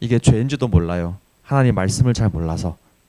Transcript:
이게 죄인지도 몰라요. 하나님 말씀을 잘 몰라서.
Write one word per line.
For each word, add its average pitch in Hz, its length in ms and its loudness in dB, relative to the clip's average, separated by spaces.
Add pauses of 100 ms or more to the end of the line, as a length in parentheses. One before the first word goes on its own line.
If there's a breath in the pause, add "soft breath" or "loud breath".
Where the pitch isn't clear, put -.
이게 117 180 -2
죄인지도 131 500 0
몰라요. 87 500 0 (240)
하나님 131 320 2
말씀을 98 400 2
잘 110 160 0
몰라서. 82 460 -4 (320)